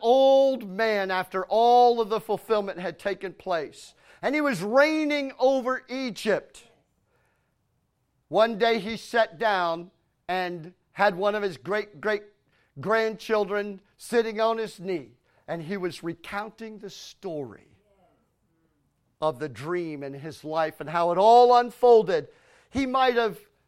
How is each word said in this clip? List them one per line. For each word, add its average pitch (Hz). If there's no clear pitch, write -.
old 269
man 196
after 185
all 240
of 202
the 220
fulfillment 202
had 175
taken 190
place, -
and 240
he 302
was 247
reigning 285
over 254
Egypt, 226
one 214
day 233
he 214
sat 220
down 175
and 180
had 196
one 202
of 214
his 185
great, 202
great 208
grandchildren 208
sitting 226
on 226
his 220
knee, 170
and 170
he 190
was 180
recounting 208
the 196
story -
of 156
the 147
dream 151
in 139
his 139
life 156
and 147
how 170
it 175
all 240
unfolded. 220
He 269
might 254
have 226